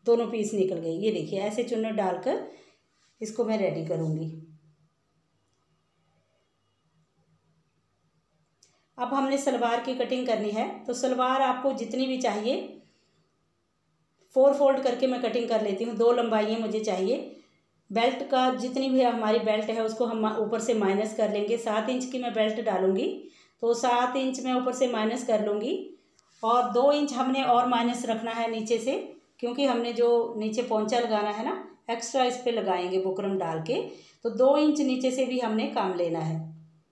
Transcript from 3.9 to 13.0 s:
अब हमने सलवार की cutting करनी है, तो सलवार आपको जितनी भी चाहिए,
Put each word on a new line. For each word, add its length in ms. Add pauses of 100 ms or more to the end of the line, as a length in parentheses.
अब 160
हमने 240
सलवार 440
की 140
cutting 320
करनी 220
है, 360
तो 80
सलवार 480
आपको 320
जितनी 320
भी 120
चाहिए, 640 (1500)